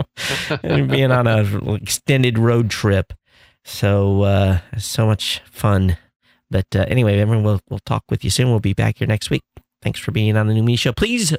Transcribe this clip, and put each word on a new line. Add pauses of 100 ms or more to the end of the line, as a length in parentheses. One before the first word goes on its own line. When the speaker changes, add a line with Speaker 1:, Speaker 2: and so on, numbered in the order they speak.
(160)
Speaker 1:
<laughs>
Speaker 2:
And
being
on
a
extended
road
trip. (540)
So,
uh, (180)
so
much (100)
fun. (520)
But,
uh,
anyway,
everyone,
we'll, (100)
we'll
talk
with
you
soon.
We'll
be
back
here
next
week. (380)
Thanks
for
being
on
the
New
Me
Show.
Please